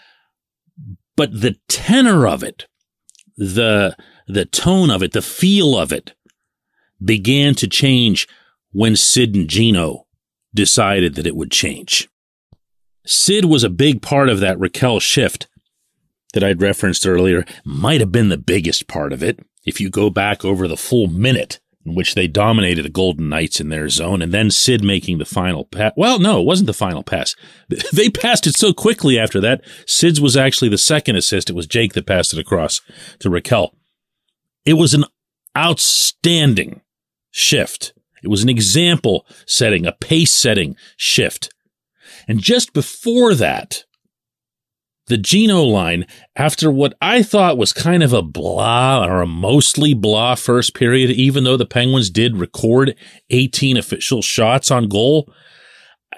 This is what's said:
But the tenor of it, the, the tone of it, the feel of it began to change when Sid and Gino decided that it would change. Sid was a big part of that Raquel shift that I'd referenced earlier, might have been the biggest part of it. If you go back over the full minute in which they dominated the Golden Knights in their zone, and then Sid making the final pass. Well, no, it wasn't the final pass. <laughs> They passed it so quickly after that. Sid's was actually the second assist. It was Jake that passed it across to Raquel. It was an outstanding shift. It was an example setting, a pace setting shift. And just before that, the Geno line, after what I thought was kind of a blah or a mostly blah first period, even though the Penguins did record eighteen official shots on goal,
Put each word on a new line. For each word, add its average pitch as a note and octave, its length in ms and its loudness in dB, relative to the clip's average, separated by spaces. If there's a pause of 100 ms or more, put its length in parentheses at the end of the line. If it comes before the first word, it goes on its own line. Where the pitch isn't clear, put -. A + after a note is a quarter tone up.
(1160)
But A2 260 -2
the A2+ 140 0 (120)
tenor G#3 600 2
of C2+ 160 -2
it, - 240 -14 (680)
the, G2+ 580 0 (320)
the G2 180 -2
tone F3+ 460 2
of F#2 100 0
it, F2+ 120 -2
the A2+ 100 -2
feel F3+ 520 2
of E2 160 -2
it - 220 -8 (920)
began A2+ 520 2
to G2+ 120 -2
change A#2+ 600 0 (440)
when G#2+ 240 2
Sid A#2 380 2
and E2+ 160 -2
Gino F2+ 560 0 (480)
decided G2 640 0
that D#2+ 100 -6
it E2+ 100 -4
would D2 160 -8
change. - 560 -4 (960)
Sid G3+ 400 0
was D3+ 180 4
a G#2+ 60 0
big C3 340 0
part C#3 260 2
of G2 120 0
that F#2+ 180 0
Raquel G#2+ 400 -2
shift - 480 -2 (880)
that G2+ 100 -2
I'd F#2+ 180 0
referenced G2 460 -2
earlier, F2+ 380 2 (180)
might F#2+ 360 -2
have G2+ 120 0
been A2 180 2
the D#2+ 80 0
biggest E2 500 -4
part D2 260 -6
of C2 100 -8
it. G#2 160 -4 (260)
If - 160 -6
you G2 80 -4
go G2+ 200 0
back G2+ 360 -2
over F#2+ 220 -2
the D#2+ 100 -6
full A#2 300 0
minute G2+ 520 -2 (260)
in D#2+ 100 -8
which F2+ 200 -2
they F#2 120 0
dominated G2 560 0
the D2+ 60 -10
Golden D#2+ 400 -2
Knights D#2+ 300 -4
in D2+ 100 -8
their D#2 200 -6
zone, F2 320 -2
and E2+ 120 -4
then G#2+ 180 2
Sid A#2+ 320 0
making F#2+ 340 -2
the D2+ 80 -6
final F2+ 400 -4
pass. - 300 -4
Well, A3+ 240 0
no, F3+ 200 2
it F2 60 0
wasn't F3+ 220 2
the G#2+ 60 -2
final F2 280 -4
pass. - 320 -6 (360)
<laughs> - 240 -8
They G#3 160 2
passed A3+ 360 -2
it D3 100 0
so G3+ 180 2
quickly E3+ 440 0
after G#2+ 240 -2
that. B2 200 0 (260)
Sid's E3 340 2
was C#3 160 2
actually C3 320 2
the G2+ 80 2
second D3 380 0
assist. F#2 340 -2
It F2 60 -8
was E2+ 100 -8
Jake A2+ 280 -2
that D#2+ 120 -4
passed F2+ 280 0
it D#2+ 60 -8
across D#2+ 420 -2 (380)
to - 100 -4
Raquel. F2 440 0 (920)
It D3+ 80 4
was D#3+ 200 4
an D3 120 2 (520)
outstanding D#3 1200 0 (500)
shift. - 640 -2 (280)
It - 60 -10
was G#2 160 0
an B2 60 2
example A#2 760 2 (220)
setting, G2+ 380 0
a E2+ 80 -2
pace - 400 0
setting G2 420 0 (220)
shift. - 540 -4 (760)
And A#2 140 -2
just A#3+ 320 0
before A#3 600 0
that, D#2 500 -4 (1200)
the A#2+ 100 0
Geno F#3+ 460 2
line, F2+ 420 0 (300)
after D3+ 340 0
what C#3 320 0
I A3 220 2
thought F3+ 340 2
was G#2+ 160 0
kind E3+ 300 2
of B2 100 4
a A2 80 2
blah G2+ 840 0
or F2+ 160 0
a E2+ 60 0
mostly C3+ 640 2
blah A2 420 0
first A#2+ 380 0
period, B2+ 380 2
even C3 320 2
though B2+ 140 2
the B2 80 0
Penguins B2 440 0
did A2 280 0
record A#2 580 0 (340)
eighteen B2+ 480 0
official - 440 -4
shots A#2+ 480 0
on A#2+ 180 2
goal, B2+ 460 0 (840)